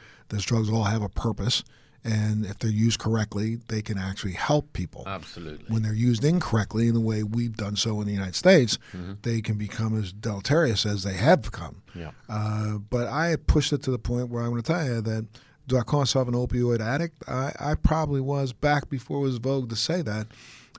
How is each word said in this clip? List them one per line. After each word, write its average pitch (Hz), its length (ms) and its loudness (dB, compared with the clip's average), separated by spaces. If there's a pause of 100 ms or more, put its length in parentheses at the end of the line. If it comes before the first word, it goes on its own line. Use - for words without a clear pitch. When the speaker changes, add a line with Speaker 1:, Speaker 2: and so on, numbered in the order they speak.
(300)
Speaker 1:
Those 101 160 -4
drugs 110 240 2
all 110 160 2
have 107 180 2
a 98 60 -2
purpose, - 540 -2 (400)
and 107 420 0
if 101 140 -8
they're 110 120 0
used 113 280 4
correctly, 110 680 0
they 110 160 -4
can 107 160 -4
actually 95 340 -4
help 147 400 0
people. 82 340 -6
Speaker 2:
Absolutely. 82 600 -10
Speaker 1:
When 113 160 0
they're 107 100 -2
used 117 300 2
incorrectly 117 640 2
in 117 80 4
the 117 60 4
way 110 220 0
we've 113 320 -2
done 104 200 -4
so 107 260 -2
in 104 60 -2
the 104 60 -2
United 98 220 -4
States, 165 420 6 (160)
Speaker 2:
Mm-hmm. 92 200 -8 (100)
Speaker 1:
they 117 180 -2
can 107 160 -2
become 110 380 -2
as 95 160 -2
deleterious 110 760 0
as 101 160 -2
they 95 120 -4
have 127 280 6
become. - 380 -10 (120)
Speaker 2:
Yeah. 80 180 -10 (180)
Speaker 1:
Uh, 107 500 -2
but 120 280 -4
I 156 280 0
pushed 147 380 2
it 139 100 -2
to 135 80 -2
the 120 80 0
point 120 300 -4
where 120 140 -4
I'm 117 80 -2
gonna 117 120 -2
tell 165 220 0
you 117 160 -2
that, 110 240 -2 (420)
do 127 100 4
I 120 40 4
call - 200 2
myself 123 280 2
an 120 60 0
opioid 120 440 2
addict? 143 480 -4
I, 131 320 -4
I 151 160 -2
probably 151 460 2
was 135 320 -2
back 147 360 0
before 143 280 -6
it 139 40 0
was 131 160 0
vogue 131 320 0
to 113 60 -6
say 175 280 0
that. 107 240 -4 (520)